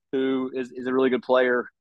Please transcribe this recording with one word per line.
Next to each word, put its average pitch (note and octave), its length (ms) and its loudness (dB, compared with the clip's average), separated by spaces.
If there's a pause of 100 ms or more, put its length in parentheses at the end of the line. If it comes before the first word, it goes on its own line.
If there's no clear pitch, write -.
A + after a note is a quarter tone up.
(120)
who C3 420 -2
is, B2+ 160 -6
is B2 160 -12
a B2+ 60 -4
really C3 180 2
good A#2+ 120 0
player. B2+ 420 2 (160)